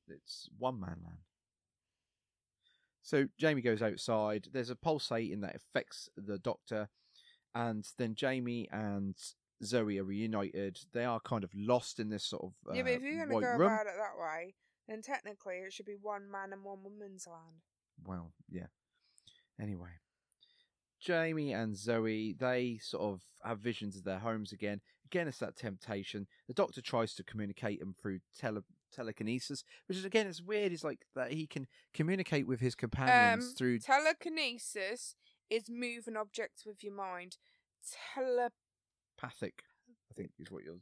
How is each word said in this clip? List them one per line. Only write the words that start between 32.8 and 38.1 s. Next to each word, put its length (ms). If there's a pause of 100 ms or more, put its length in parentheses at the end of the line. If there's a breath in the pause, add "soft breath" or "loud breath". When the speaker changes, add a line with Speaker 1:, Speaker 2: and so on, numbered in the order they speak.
Speaker 2:
Um, 60
Speaker 1:
through 260
Speaker 2:
telekinesis 1300 (360 soft breath)
is 180
moving 480
objects 480
with 180
your 120
mind. 420 (800 soft breath)